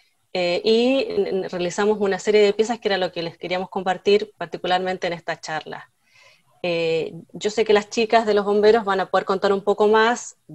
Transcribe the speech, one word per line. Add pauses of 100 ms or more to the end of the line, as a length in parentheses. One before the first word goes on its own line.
(340)
eh,
y
n-,
realizamos
una
serie
de
piezas
que
era
lo
que
les
queríamos
compartir
particularmente
en
esta
charla. (760)
Eh, (200)
yo
sé
que
las
chicas
de
los
bomberos
van
a
poder
contar
un
poco
más (180)